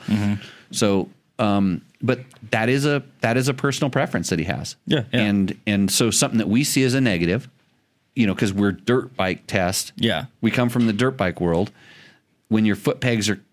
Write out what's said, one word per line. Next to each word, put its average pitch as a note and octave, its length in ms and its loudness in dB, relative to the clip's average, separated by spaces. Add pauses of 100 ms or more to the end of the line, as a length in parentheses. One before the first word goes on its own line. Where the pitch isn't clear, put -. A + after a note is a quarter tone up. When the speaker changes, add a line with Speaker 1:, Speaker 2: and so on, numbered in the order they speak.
Speaker 1:
Mm-hmm. G#2 300 0 (340)
Speaker 2:
So, G2 400 0 (300)
um, G2+ 420 0 (180)
but B2 200 0 (320)
that A2+ 180 0
is C#3 160 2
a, C#3+ 160 0 (200)
that A#2 160 0
is C3 100 0
a C#3 80 0
personal C3+ 340 -2
preference B2+ 400 -2
that F2+ 80 0
he D#2 80 -2
has. - 300 -6 (100)
Speaker 1:
Yeah, C#3 260 0
yeah. B2 100 2
Speaker 2:
And, G2+ 440 0
and G2+ 240 0
so A2+ 220 2
something B2+ 260 0
that G#2 120 0
we A#2+ 140 2
see C#3 200 0
as B2+ 100 2
a C3+ 80 2
negative, F#2 480 0 (640)
you A#2 140 2
know, G#2+ 80 0
'cause G2 180 0
we're G2+ 200 2
dirt - 420 -2
bike F#2 320 -4
test. F#2+ 480 -2
Speaker 1:
Yeah. G#2+ 300 -2 (160)
Speaker 2:
We A2+ 100 2
come B2 180 0
from A#2+ 160 0
the A2 80 0
dirt B2+ 240 -2
bike F2+ 240 -4
world. F2 300 0 (800)
When A2 160 2
your G2+ 100 2
foot - 240 -4
pegs A2 320 0
are F#2+ 100 -6 (120)